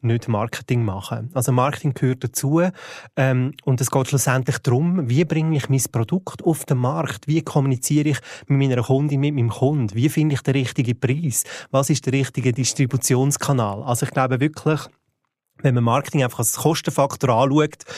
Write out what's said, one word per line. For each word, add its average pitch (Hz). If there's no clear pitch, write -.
nicht 117
Marketing 117
machen. 110
Also 127
Marketing 135
gehört 127
dazu, 143
ähm, 131
und 127
es 123
geht 135
schlussendlich 127
darum, 151
wie 156
bringe 160
ich 143
mein 135
Produkt 120
auf 160
den 131
Markt, 156
wie 156
kommuniziere 147
ich 143
mit 139
meiner 123
Kundin, 139
mit 147
meinem 117
Kunden, 127
wie 123
finde 151
ich -
den 131
richtigen 123
Preis, 139
was 139
ist 147
der 127
richtige 131
Distributionskanal. 127
Also 127
ich -
glaube 131
wirklich, 151
wenn 135
man 120
Marketing 135
einfach 123
als -
Kostenfaktor 143
anschaut 139